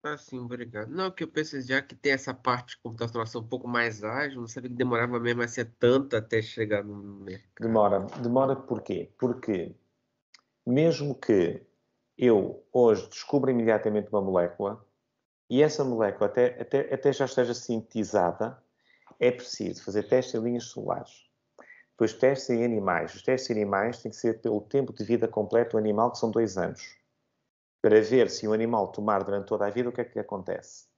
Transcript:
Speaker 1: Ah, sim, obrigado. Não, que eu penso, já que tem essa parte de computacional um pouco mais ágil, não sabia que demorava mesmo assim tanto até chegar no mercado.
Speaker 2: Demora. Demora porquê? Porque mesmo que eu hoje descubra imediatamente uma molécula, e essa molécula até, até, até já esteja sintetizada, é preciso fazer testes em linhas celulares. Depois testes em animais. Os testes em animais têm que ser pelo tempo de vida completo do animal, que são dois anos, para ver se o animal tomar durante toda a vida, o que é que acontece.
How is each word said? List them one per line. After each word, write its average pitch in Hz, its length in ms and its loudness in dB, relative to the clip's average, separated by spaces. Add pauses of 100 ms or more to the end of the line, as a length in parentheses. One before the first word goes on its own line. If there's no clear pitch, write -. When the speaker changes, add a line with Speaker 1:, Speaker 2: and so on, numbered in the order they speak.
Speaker 1:
Ah, 147 100 -6
sim, 131 220 -14
obrigado. 120 500 -10
Não, 185 200 -4
que 185 140 -8
eu 156 40 -6
penso, 156 340 -4
já 131 200 0
que - 140 -18
tem 139 160 0
essa 135 220 -2
parte - 420 -2
de - 80 -20
computacional 113 440 -4 (160)
um 110 40 -14
pouco 123 200 -8
mais 117 360 -2
ágil, 131 360 -4
não 117 80 -10
sabia 123 220 -12
que 123 60 -8
demorava 120 440 0
mesmo 120 220 0
assim 117 240 -4 (140)
tanto 131 360 4
até 110 280 0
chegar 104 400 -2
no 104 120 -12
mercado. 101 640 -16
Speaker 2:
Demora. 107 400 4 (220)
Demora 131 340 2
porquê? - 640 -6
Porque 104 580 -2 (880)
mesmo 143 500 2
que 95 440 2 (560)
eu 113 560 2
hoje 113 380 4
descubra 131 420 0
imediatamente 110 580 2
uma 104 120 0
molécula, 95 640 -2 (640)
e 127 120 4
essa 151 220 2
molécula 110 440 0
até, 123 340 2
até, - 320 -2
até 139 180 2
já 131 140 -2
esteja 123 300 0
sintetizada, 110 1080 -2 (560)
é 123 120 4
preciso - 520 -8
fazer 101 200 -2
testes 127 320 0
em 113 80 -2
linhas 120 280 -4
celulares. - 540 -8 (680)
Depois - 220 0
testes 131 360 2
em 117 140 2
animais. 95 520 -2
Os - 80 -20
testes 131 260 0
em 120 40 -2
animais 104 480 -2
têm 110 100 -8
que - 60 -18
ser 113 240 -2
pelo 107 200 0
tempo 127 320 -2
de 110 100 -8
vida 113 240 2
completo 113 440 0
do 117 60 0
animal, 107 340 2
que - 60 -12
são 113 120 -2
dois 104 280 0
anos, - 380 -6 (840)
para 107 200 8
ver 113 280 4
se - 180 -6
o 107 60 0
animal 110 380 0
tomar 104 320 0
durante 98 240 -4
toda 101 180 0
a 101 40 -2
vida, 120 180 -2
o 117 60 -4
que 123 80 -6
é - 20 -2
que - 160 -8
acontece. - 680 -10 (100)